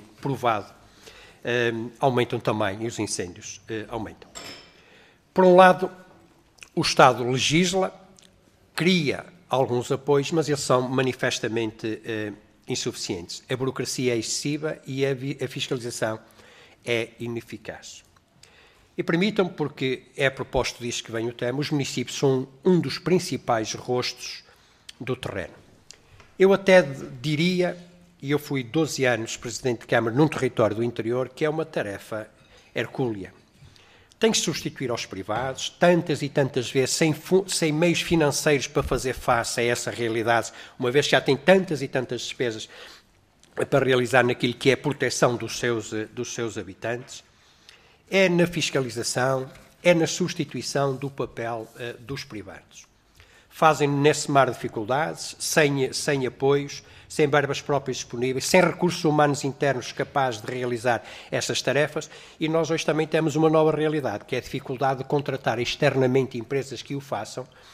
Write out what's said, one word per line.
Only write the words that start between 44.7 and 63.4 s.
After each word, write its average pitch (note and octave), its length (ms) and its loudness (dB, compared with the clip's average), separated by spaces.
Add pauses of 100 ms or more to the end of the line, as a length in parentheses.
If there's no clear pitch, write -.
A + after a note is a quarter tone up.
a B2 40 2
proteção C3+ 580 0
dos A2 220 -8
seus, A#2 340 -2
eh, G#2+ 220 -4
dos A#2 220 -8
seus A2+ 240 -6
habitantes. A2+ 640 -10 (840)
É F#3+ 220 4
na F3 160 4
fiscalização, C3 1040 -2 (320)
é F3 140 6
na D#3+ 100 4
substituição C#3 880 -2
do C3+ 140 -8
papel, A#2 580 -8 (120)
eh, A#2+ 180 -10
dos G#2+ 260 -12
privados, - 680 -18 (600)
fazem D3+ 360 4
nesse C#3+ 440 2
mar C#3 160 6
de A#2+ 60 -2
dificuldades, B2+ 840 -4
sem, C#3+ 560 2
sem C#3 320 -2
apoios, C#3 560 0 (260)
sem D3+ 200 2
verbas C#3 340 2
próprias C3+ 360 -2
disponíveis, B2+ 480 -4
sem F#3 160 6
recursos F3 420 0
humanos D3 400 4
internos C3 480 -2
capazes C3 500 -2
de A2+ 100 -8
realizar B2 520 0 (260)
essas B2 320 -2
tarefas, C#3+ 480 0 (300)
e D#3+ 80 0
nós D#3+ 240 2
hoje E3 140 -2
também D#3 200 2
temos D#3 300 0
uma D#3+ 140 6